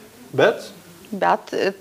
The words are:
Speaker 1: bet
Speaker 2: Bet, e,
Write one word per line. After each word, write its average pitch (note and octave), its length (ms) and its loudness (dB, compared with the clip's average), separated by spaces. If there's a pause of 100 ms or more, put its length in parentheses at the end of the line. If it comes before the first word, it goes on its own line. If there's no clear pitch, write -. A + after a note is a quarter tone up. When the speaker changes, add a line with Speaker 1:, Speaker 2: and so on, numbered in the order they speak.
(300)
Speaker 1:
bet C#3 400 2 (440)
Speaker 2:
Bet, F3+ 400 -2
e, G3 160 0 (120)